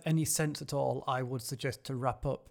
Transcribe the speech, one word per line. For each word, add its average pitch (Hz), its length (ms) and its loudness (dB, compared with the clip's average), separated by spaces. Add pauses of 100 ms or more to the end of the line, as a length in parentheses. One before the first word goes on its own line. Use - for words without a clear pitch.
any 160 200 4
sense 151 360 2
at 139 120 -8
all, 135 340 0
I 131 160 2
would 127 200 -2
suggest - 420 -4
to 135 100 -4
wrap 123 320 0
up - 240 -2